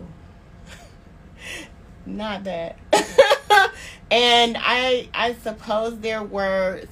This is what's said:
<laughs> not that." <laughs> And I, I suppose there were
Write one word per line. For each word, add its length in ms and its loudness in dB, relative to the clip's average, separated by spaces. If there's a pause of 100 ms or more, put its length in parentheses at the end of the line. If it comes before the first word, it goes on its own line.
(680)
<laughs> 1400 -20
not 400 -8
that." 320 -8 (160)
<laughs> 800 4 (380)
And 480 4
I, 560 0
I 200 -2
suppose 680 -6
there 240 -6
were 680 -2